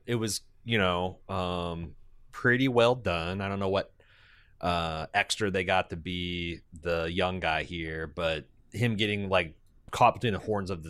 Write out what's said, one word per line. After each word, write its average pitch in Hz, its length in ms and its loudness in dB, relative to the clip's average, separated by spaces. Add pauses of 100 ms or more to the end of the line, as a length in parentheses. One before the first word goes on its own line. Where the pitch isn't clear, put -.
it 120 100 -2
was, 110 260 -2 (220)
you 117 140 0
know, 92 420 2 (100)
um, 87 640 -4 (400)
pretty 127 360 2
well 120 280 6
done. 92 460 -2
I 98 80 -4
don't 98 100 -4
know 98 100 0
what, 98 240 0 (680)
uh, 82 520 -2
extra 101 380 0
they 92 120 0
got 92 280 2
to 95 40 -8
be 87 640 -4 (200)
the 85 300 0
young 92 280 0
guy 80 240 0
here, 80 440 -6
but 80 380 -2 (260)
him 113 240 0
getting, 101 340 0
like, 90 240 2 (380)
caught - 240 6
between 117 180 -2
the 87 60 -2
horns 98 320 -4
of 85 120 -6
the 80 60 -12